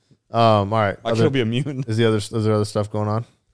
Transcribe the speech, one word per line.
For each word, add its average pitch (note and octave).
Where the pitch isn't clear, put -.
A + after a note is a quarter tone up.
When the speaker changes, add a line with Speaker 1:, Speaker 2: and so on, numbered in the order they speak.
Speaker 1:
Um, A2
all A2
right. G2+
Speaker 2:
My A#2
Speaker 1:
Other A#2
Speaker 2:
kid A2+
will D#3
be C#3
immune. B2+
Speaker 1:
Is A2
the A#2
other, A2
is G2+
there A2
other G#2+
stuff G#2
going G#2
on? A2